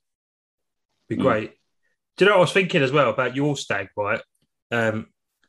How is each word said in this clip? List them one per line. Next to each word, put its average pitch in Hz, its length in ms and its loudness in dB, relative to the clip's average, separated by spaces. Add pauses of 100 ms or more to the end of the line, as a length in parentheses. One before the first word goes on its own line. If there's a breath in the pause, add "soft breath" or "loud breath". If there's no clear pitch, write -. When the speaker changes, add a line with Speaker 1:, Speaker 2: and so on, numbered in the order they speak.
(1080)
Speaker 1:
Be - 80 -6
Speaker 2:
Mm. - 60 -4
Speaker 1:
great. 113 280 0 (640)
Do 185 80 4
you - 60 6
know 208 60 4
what - 20 4
I - 40 6
was 156 100 2
thinking 185 300 0
as 131 100 0
well 156 180 2
about 123 240 -4
your 143 220 -2
stag, 101 400 -6
right? 104 260 -4 (480)
Um, 110 380 -2 (400)